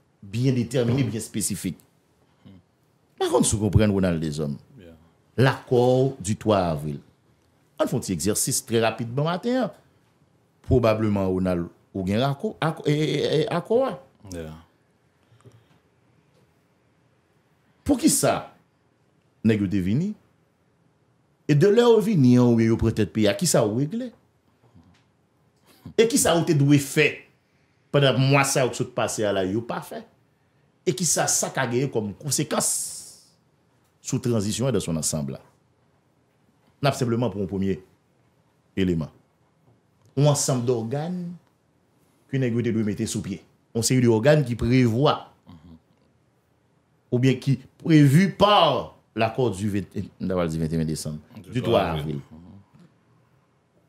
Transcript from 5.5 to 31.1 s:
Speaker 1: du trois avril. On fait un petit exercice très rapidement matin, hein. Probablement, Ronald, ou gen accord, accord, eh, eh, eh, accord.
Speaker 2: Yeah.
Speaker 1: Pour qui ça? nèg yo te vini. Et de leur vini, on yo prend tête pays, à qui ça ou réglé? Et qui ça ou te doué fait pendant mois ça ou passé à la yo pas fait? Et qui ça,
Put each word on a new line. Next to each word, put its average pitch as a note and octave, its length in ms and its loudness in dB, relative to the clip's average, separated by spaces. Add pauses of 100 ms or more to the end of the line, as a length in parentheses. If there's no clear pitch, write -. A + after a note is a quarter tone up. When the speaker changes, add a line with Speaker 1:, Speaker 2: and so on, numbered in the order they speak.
Speaker 1:
du G2 160 -4
trois G#2+ 220 2
avril. D2+ 420 -4 (800)
On - 80 0
fait C#3 100 -4
un A2+ 40 -4
petit - 120 -6
exercice F#2+ 520 -2
très A2+ 160 0
rapidement A#2 440 -2
matin, A#3 400 -2
hein. F#3+ 80 -6 (920)
Probablement, G#2+ 680 2
Ronald, F#2 400 -2 (260)
ou G2 100 -4
gen G2+ 160 -2
accord, C#3+ 400 -4
accord, D#3+ 280 -4
eh, D3+ 40 4
eh, D3 500 -2
eh, - 40 -4
accord. A3 540 -2 (320)
Speaker 2:
Yeah. D#2+ 200 -12 (3250)
Speaker 1:
Pour C#4 140 0
qui D4 120 2
ça? - 440 0 (920)
nèg G#2+ 160 2
yo G2 80 0
te G2 100 -2
vini. C#3+ 340 -2 (1300)
Et D3+ 60 4
de D3+ 140 4
leur A3+ 320 6
vini, C#3+ 380 4
on A#2+ 200 4
yo A2+ 180 2
prend A2+ 140 0
tête G#2+ 220 -2
pays, A2 160 2
à D3+ 60 2
qui F3+ 120 -4
ça C3+ 200 2
ou G#2 100 -2
réglé? A3+ 340 -4 (1900)
Et A3+ 120 4
qui B3+ 100 0
ça E3+ 180 2
ou E3 80 2
te F3 80 2
doué C#3+ 260 4
fait - 500 -2 (640)
pendant C3+ 260 2
mois C3+ 240 4
ça C#3 240 0
ou A#2 40 -2 (140)
passé A2 400 -4
à G2+ 80 0
la F#2+ 120 -2
yo G2+ 180 -2
pas - 180 -8
fait? - 240 -14 (800)
Et - 100 -2
qui F#3 100 -6
ça, D#3 220 0